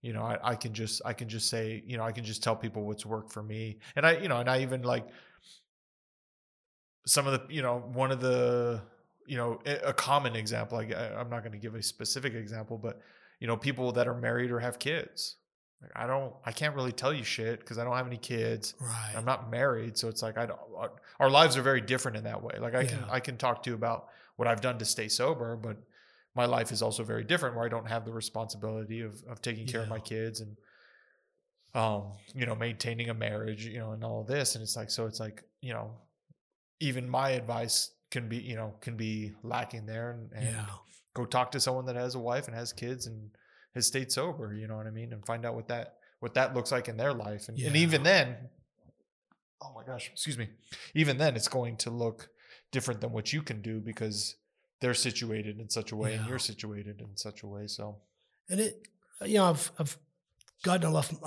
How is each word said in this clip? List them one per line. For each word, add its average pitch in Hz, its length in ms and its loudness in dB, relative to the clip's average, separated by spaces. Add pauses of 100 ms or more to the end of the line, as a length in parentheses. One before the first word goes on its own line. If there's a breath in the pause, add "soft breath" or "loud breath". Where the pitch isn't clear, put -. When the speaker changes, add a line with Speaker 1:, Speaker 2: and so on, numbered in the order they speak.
Speaker 1:
you 120 120 -6
know, 107 100 -2
I, 117 200 0
I 120 140 2
can 113 160 -6
just, 110 320 -2
I 120 80 -2
can 113 160 -6
just 110 200 0
say, 113 380 -2
you 123 100 -6
know, 113 80 -2
I 113 80 -2
can 117 120 -6
just 107 180 -4
tell 110 140 4
people 107 280 -4
what's 104 220 -4
worked 107 260 -4
for 110 100 -8
me. 107 360 -6 (160 loud breath)
And 151 120 4
I, 170 120 8
you 190 100 -2
know, 139 100 4
and 131 100 2
I 131 140 6
even, 127 200 -2
like, 120 240 2 (2000 loud breath)
some 139 200 8
of 135 60 4 (140)
the, 151 80 -10
you 147 80 0
know, 123 160 2 (140)
one 131 180 2
of 127 100 0
the, 123 600 4 (460)
you 139 100 -6
know, 120 300 -2
a, 143 100 0 (140)
a - 20 0
common 131 440 2
example, 113 420 -2
I, 110 140 -2
I, 107 280 -4
I'm 123 100 -6
not 117 140 -4
gonna 107 140 -10
give 107 160 -8
a 110 80 -6
specific 123 520 -2
example, 110 440 -8
but, 113 220 -6 (400 soft breath)
you 120 60 -4
know, 113 100 2
people 127 360 0
that 123 160 4
are 120 60 -2
married 120 360 0
or 120 100 0
have 120 180 -2
kids, - 580 -4 (460)
like, - 120 -20
I 117 120 -2
don't, 131 260 0 (140)
I 113 60 -4
can't 151 220 0
really 127 180 0
tell 135 200 0
you 131 120 -2
shit 113 400 -2
'cause 113 140 -8
I 117 60 0
don't 123 120 0
have 127 100 0
any 120 100 -6
kids. 113 640 -2
Speaker 2:
Right. 113 340 -4
Speaker 1:
I'm 117 120 -2
not 127 240 0
married. 117 480 2
So 120 100 0
it's 107 140 -4
like, 110 160 -2
I 117 80 0
don't, - 140 -6 (160)
our, 101 160 -4 (280 loud breath)
our 135 100 10
lives 139 280 10
are 131 40 2
very 131 200 6
different 123 340 0
in 107 80 -4
that 110 180 -4
way. - 160 -6
Like, 117 160 -2
I 127 120 6
can, 117 140 0
Speaker 2:
Yeah. 101 100 -4
Speaker 1:
I 127 100 2
can 123 160 -6
talk 120 280 2
to 123 60 -2
you 117 60 -2
about 117 320 -2 (280 soft breath)
what 120 120 4
I've 110 140 4
done 123 160 2
to 110 80 -4
stay 107 220 0
sober, 120 480 2
but 107 200 -6 (580 soft breath)
my 123 120 6
life 120 260 4
is 107 100 -2
also 113 220 0
very 113 180 -2
different 131 320 2
where 117 100 0
I 120 40 0
don't 113 180 -2
have 113 200 -2
the 113 60 -8
responsibility 110 880 -4
of, 110 260 -10
of 117 140 -12
taking 113 240 -4
care 120 160 -2
of 110 60 -2
Speaker 2:
Yeah. 113 60 -4
Speaker 1:
my 110 60 -4
kids 113 400 -4
and, 104 160 -12 (1160 soft breath)
um, 107 380 2 (220)
you 127 120 -2
know, 117 80 -2
maintaining 117 560 -2
a 113 40 -2
marriage, 110 520 -4
you 117 120 -8
know, 110 140 -6
and 113 120 -8
all 110 200 -4
this. 131 300 2
And 110 80 -6
it's 110 140 -2
like, 110 140 -6
so 117 160 -2
it's 107 140 -6
like, 107 240 -10 (160)
you 127 120 -8
know, 110 180 -6 (880)
even 127 280 -2
my 131 220 2
advice 117 600 0 (200)
can 120 180 -4
be, 113 100 -2
you 117 180 -6
know, 107 240 -6
can 117 160 -8
be 110 360 -4 (100)
lacking 117 440 -4
there 113 260 -6
and, 117 200 -12
and 113 120 -6 (100)
Speaker 2:
Yeah. 107 120 -6 (480 soft breath)
Speaker 1:
go 123 100 -2
talk 123 280 2
to 139 80 0
someone 127 260 0
that 123 100 -4
has 123 180 -2
a 131 40 -4
wife 123 300 -2
and 113 80 -8
has 117 160 -6
kids 123 340 -6
and 107 240 -12 (460 soft breath)
has 123 100 4
stayed 135 260 2
sober, 143 420 -2
you 107 140 -6
know 110 80 -6
what 107 100 -8
I 110 40 -8
mean? 117 220 -8
And 104 120 -10
find 117 220 -4
out 117 80 -2
what 113 140 -8
that, 117 280 -6 (240 soft breath)
what 117 140 -6
that 131 200 6
looks 120 180 0
like 123 160 0
in 113 80 -6
their 135 160 2
life. 104 360 -6
And, 113 100 -6
and 143 180 2
Speaker 2:
Yeah. 160 60 10
Speaker 1:
even 160 200 6
then, 147 340 8 (1200)
oh 135 140 -14
my 113 100 -16
gosh, 127 280 -8
excuse 147 260 -4
me. 110 100 -4 (460 loud breath)
Even 147 240 6
then 147 180 6
it's 107 120 0
going 120 300 0
to - 120 -2
look 117 380 -2 (420 soft breath)
different 123 300 0
than 117 120 -2
what 110 200 -2
you 151 100 0
can 113 200 -6
do 110 180 -4
because 107 560 -4 (440)
they're 123 140 4
situated 110 640 -2
in 113 120 -10
such - 220 -2
a 110 40 -4
way 110 180 0
and 110 100 -2
Speaker 2:
Yeah. 113 40 -4
Speaker 1:
you're 127 100 -2
situated 104 640 -6
in 101 160 -12
such - 260 -8
a 104 60 -12
way. 101 180 -8
So. 104 300 -8 (520)
Speaker 2:
And 185 120 0
it, 214 260 -2 (380)
you 214 140 2
know, 190 120 10
I've, - 280 0
I've 151 200 -4 (640)
gotten 180 280 4
enough, 156 220 2 (140)